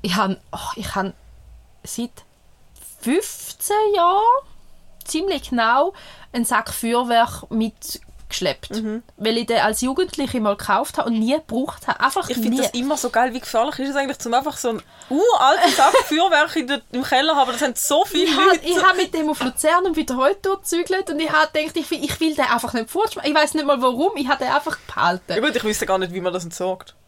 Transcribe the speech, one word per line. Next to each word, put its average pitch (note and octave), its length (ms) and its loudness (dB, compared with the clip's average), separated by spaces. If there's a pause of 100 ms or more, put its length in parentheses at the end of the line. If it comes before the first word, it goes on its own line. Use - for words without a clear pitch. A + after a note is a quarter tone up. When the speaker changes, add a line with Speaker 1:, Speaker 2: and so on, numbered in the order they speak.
Speaker 1:
ich F#3 140 -2
habe, F#3+ 220 0 (160)
oh, - 40 -10 (200)
ich - 180 -8
habe F#3+ 160 -2 (720)
seit - 280 -8 (880)
fünfzehn - 760 -4 (180)
Jahren F#4+ 300 4 (800)
ziemlich E4 460 -4
genau B3 440 2 (380)
einen A#3 140 -2
Sack A3+ 280 0
Feuerwerk A#3+ 800 0
mitgeschleppt. - 1300 -6
Speaker 2:
Mhm. A3 220 -6 (140)
Speaker 1:
Weil A3+ 200 -2
ich A#3 80 -2
den A3+ 140 2
als G#3+ 220 0
Jugendliche C4+ 580 -2
mal G#3 160 0
gekauft A3 420 -2
habe C4 120 0
und A3+ 100 0
nie A3+ 160 2
gebraucht - 520 -4
habe. - 120 -2
Einfach D4+ 300 0
Speaker 2:
Ich B3 80 -4
finde A3 140 0
Speaker 1:
nie. B3+ 60 0
Speaker 2:
das C4 140 0
immer C4+ 260 -2
so B3 120 -4
geil, A#3+ 240 2
wie B3 60 -6
gefährlich A#3+ 400 -2
ist C#4 100 -2
es C4+ 60 -4
eigentlich, C#4 240 -2
zum A#3 140 -4
einfach C#4 240 0
so B3 120 -2
einen A3 120 -4 (280)
uralten F4 680 4
Sack D4 220 6
<laughs> A4+ 80 4
Feuerwerk D#4+ 520 2
in B3+ 100 -4
der, C4+ 140 -2 (100)
im B3+ 120 -4
Keller D4 320 2
haben. C4 160 2
Das A#3+ 100 -4
haben C4 160 0
so D#4 280 2
viele F4+ 200 0
Speaker 1:
Ich D#4 100 2
Speaker 2:
Leute. F#4+ 140 6
Speaker 1:
habe, E4+ 180 4
ich F4+ 160 2
habe F#4 140 4
mit F#4+ 160 -2
dem D#4 160 -2
auf C#4+ 140 -4
Luzern D#4+ 420 2
und E4+ 100 0
wieder B3+ 220 -2
heute F4+ 400 2
gezügelt F#4 520 -2
und D4+ 120 -4
ich D#4 100 -2
habe D#4 220 2
gedacht, D#4 240 -2
ich D#4 120 -6
will, D#4+ 140 -4
ich - 160 -6
will D#4+ 160 0
den C4+ 100 2
einfach A#3 280 -2
nicht A3 160 -4
fortschmeißen. F#4+ 420 -2
Ich D4 60 2
weiss D4+ 160 2
nicht D#4 120 -2
mal C#4 160 2
warum, C4 360 2
ich C4 100 -4
habe C4+ 160 0
den B3+ 100 -2
einfach D4 260 -2
behalten. - 540 -2
Speaker 2:
Ja G#3 60 0
gut, C#4+ 160 0
ich A3+ 80 -2
wüsste G#3+ 220 -2
gar F#3+ 120 0
nicht, F3+ 160 -4
wie F#3 80 -6
man F3+ 120 -2
das F3+ 100 -6
entsorgt. F#3 520 -8 (120)